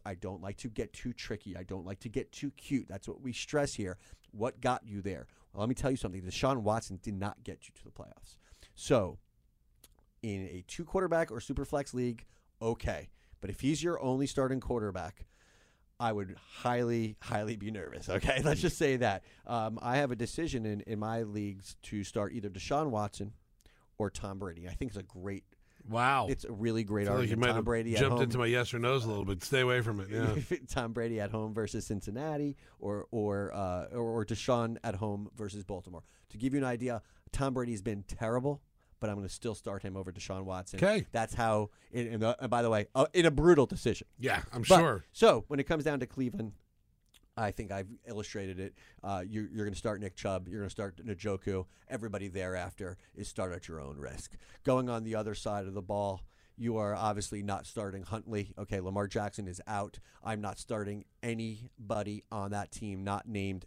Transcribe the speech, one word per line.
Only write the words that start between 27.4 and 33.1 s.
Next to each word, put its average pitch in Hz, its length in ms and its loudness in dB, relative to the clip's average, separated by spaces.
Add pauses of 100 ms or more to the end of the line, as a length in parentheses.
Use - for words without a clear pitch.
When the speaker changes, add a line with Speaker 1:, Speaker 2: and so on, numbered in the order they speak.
Speaker 2:
might 123 80 6
Speaker 1:
Tom 113 80 4
Speaker 2:
have 110 80 2
Speaker 1:
Brady 113 300 2
at 110 60 4
Speaker 2:
jumped 135 140 6
Speaker 1:
home. 120 80 4
Speaker 2:
into 120 160 2
my 120 80 4
yes 120 260 4
or 123 60 -2
no's 123 260 4
a 113 40 -2
little 101 160 0
bit. 95 180 0
Stay 135 200 4
away 123 180 6
from 110 180 0
it, 95 120 -6
yeah. 113 520 2
Speaker 1:
<laughs> 123 60 -14
Tom 117 240 -2
Brady 117 260 0
at 101 140 -2
home 110 200 -2
versus 107 320 -2
Cincinnati 143 720 -2 (220)
or, 101 320 -4